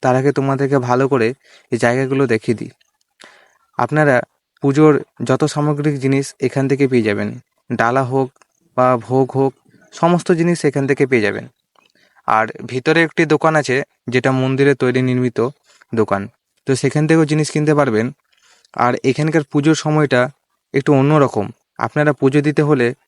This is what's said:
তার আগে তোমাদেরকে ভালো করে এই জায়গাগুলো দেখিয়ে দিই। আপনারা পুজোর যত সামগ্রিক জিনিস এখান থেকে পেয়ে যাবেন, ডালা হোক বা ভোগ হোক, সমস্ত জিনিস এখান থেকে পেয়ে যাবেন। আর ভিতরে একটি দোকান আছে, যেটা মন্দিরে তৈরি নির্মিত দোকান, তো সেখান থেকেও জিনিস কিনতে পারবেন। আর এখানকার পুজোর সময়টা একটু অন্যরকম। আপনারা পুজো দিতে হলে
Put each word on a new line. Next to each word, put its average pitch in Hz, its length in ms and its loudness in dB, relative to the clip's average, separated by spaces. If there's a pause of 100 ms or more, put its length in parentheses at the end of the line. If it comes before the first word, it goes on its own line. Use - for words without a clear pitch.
তার 127 140 2
আগে 135 160 0
তোমাদেরকে 135 480 0
ভালো 123 280 0
করে 123 260 0 (380)
এই 120 60 0
জায়গাগুলো 131 500 0
দেখিয়ে 113 300 -2
দিই। 120 120 -12 (1080)
আপনারা 139 440 2 (400)
পুজোর 143 420 4 (200)
যত 131 200 0
সামগ্রিক 147 560 -2
জিনিস 135 400 -2
এখান 135 280 -2
থেকে 139 200 2
পেয়ে 123 160 2
যাবেন, 107 360 -4 (340)
ডালা 120 300 0
হোক 131 260 -2 (460)
বা 127 220 2
ভোগ 127 340 -2
হোক, 135 220 -2 (400)
সমস্ত 170 380 0
জিনিস 170 340 0
এখান 139 220 -2
থেকে 139 180 0
পেয়ে 127 160 2
যাবেন। 104 260 -4 (760)
আর 110 220 0 (180)
ভিতরে 156 380 0
একটি 165 220 -2
দোকান 156 300 2
আছে, 139 280 -2 (260)
যেটা 127 220 0
মন্দিরে 131 440 2
তৈরি 127 260 0
নির্মিত 127 380 -2 (560)
দোকান, 101 320 -2 (380)
তো 135 100 0
সেখান 151 320 -2
থেকেও 160 180 4
জিনিস 151 260 -2
কিনতে 151 240 0
পারবেন। 127 360 0 (640)
আর 123 200 0 (100)
এখানকার 151 380 0 (100)
পুজোর 151 240 2
সময়টা 143 540 0 (440)
একটু 139 200 0
অন্যরকম। 135 580 2 (260)
আপনারা 147 360 0
পুজো 139 280 0
দিতে 151 200 0
হলে 131 320 0 (140)